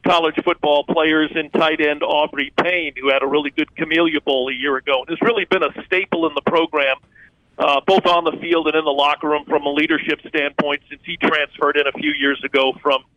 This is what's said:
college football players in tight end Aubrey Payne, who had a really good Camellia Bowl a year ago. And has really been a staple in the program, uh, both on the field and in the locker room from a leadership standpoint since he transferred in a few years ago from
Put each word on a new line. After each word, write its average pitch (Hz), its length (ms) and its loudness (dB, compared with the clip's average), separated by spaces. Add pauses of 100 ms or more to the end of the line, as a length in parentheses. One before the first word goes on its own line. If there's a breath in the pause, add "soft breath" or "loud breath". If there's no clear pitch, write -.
college 165 300 2 (100)
football 147 380 2
players 156 520 0
in 151 140 -4
tight 160 320 0
end 147 220 0
Aubrey 147 520 -2
Payne, 170 460 -2
who 135 80 0
had 135 140 2
a 135 40 -2
really 143 220 0
good - 260 -4
Camellia 160 460 0
Bowl 135 280 0
a 135 40 -6
year 131 240 -2
ago. 135 220 0
And 127 100 -10
has 165 120 -6
really 220 240 0
been 185 180 0
a 147 220 -4
staple 180 420 -2
in 143 80 -4
the 143 60 -4
program, 147 560 0 (600 soft breath)
uh, 143 280 2
both 190 200 4
on 175 180 4
the 156 160 0
field 165 280 0
and 151 100 0
in 156 80 0
the 147 60 2
locker 143 360 0
room 147 180 0
from 151 200 -2
a 143 40 0
leadership 151 560 -2
standpoint 147 640 -2
since 143 140 -20
he 170 140 -12
transferred 147 580 0
in 143 120 2
a 135 40 -2
few 151 220 -4
years 139 320 0
ago 135 360 0
from 139 220 0 (140)